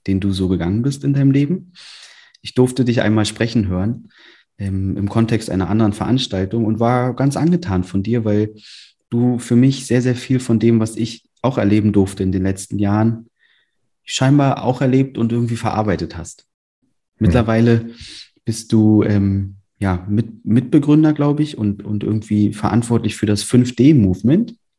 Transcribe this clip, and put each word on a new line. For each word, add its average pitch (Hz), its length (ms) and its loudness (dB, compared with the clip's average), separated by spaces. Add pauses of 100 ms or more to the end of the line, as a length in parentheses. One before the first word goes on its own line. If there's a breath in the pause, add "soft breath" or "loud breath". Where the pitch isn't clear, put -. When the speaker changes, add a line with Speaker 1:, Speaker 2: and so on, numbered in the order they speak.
Speaker 1:
den 95 120 0
du 98 140 -2
so 92 160 -2
gegangen 92 320 -2
bist 139 240 -4
in 143 80 0
deinem 139 180 4
Leben. 143 400 -2 (720 loud breath)
Ich - 120 -16
durfte 127 300 2
dich 117 180 0
einmal 107 240 2
sprechen 110 440 -2
hören, 98 400 -4 (480 soft breath)
ähm, 95 400 -4
im 101 100 -2
Kontext 113 420 -2
einer 95 200 -2
anderen 107 240 2
Veranstaltung 107 720 -2
und 107 160 -2
war 123 340 0
ganz 139 220 -2
angetan 98 480 -2
von 98 180 -4
dir, 110 220 -2
weil 107 300 -2 (540 loud breath)
du 120 300 0
für 123 160 -2
mich 135 300 2
sehr, 123 160 0
sehr 123 140 0
viel 127 240 -2
von 117 200 0
dem, 117 200 4
was 110 160 -4
ich - 340 -8 (120)
auch 131 160 0
erleben 104 360 2
durfte 98 300 0
in 95 80 0
den 92 120 -2
letzten 98 360 -4
Jahren, 107 500 0 (720)
scheinbar 139 600 0
auch 127 180 -2
erlebt 131 360 0
und 117 140 0
irgendwie 120 240 -2
verarbeitet 101 600 -4
hast. - 300 -16 (340)
Speaker 2:
Mhm. - 60 -20 (400)
Speaker 1:
Mittlerweile 113 640 2 (540 loud breath)
bist - 280 -8
du, 107 320 4
ähm, 98 520 -2 (240)
ja, 90 300 -2
Mit-, - 360 -4
Mitbegründer, 147 680 2
glaub 147 260 0
ich, 151 180 -4
und, 104 260 -4
und 104 200 -6
irgendwie 104 500 0
verantwortlich 110 640 0
für - 100 -4
das 101 180 0
fünf 123 320 2
D-Movement. 127 800 4 (220)